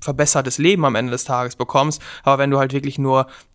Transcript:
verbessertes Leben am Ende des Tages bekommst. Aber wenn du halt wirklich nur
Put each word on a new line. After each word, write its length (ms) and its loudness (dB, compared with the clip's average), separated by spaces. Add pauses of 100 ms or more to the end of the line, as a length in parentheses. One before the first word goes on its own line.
verbessertes 580 0
Leben 260 2
am 100 2
Ende 160 -2
des 140 -4
Tages 320 -4
bekommst. 440 0 (220)
Aber 160 4
wenn 140 2
du 60 4
halt 140 0
wirklich 240 -4
nur 300 2 (280)